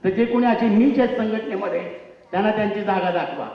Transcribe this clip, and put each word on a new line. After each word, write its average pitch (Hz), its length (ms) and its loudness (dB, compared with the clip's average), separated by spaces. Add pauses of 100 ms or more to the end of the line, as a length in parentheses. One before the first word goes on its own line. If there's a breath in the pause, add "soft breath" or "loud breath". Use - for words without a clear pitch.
तर 190 60 2
जे 220 140 2
कोणी 240 220 0
अशी 233 220 2
नीच 226 300 4
आहेत 247 180 2
संघटनेमध्ये 202 640 -4 (500)
त्यांना 202 200 0
त्यांची 208 300 -2
जागा 190 300 0
दाखवा. 156 440 -4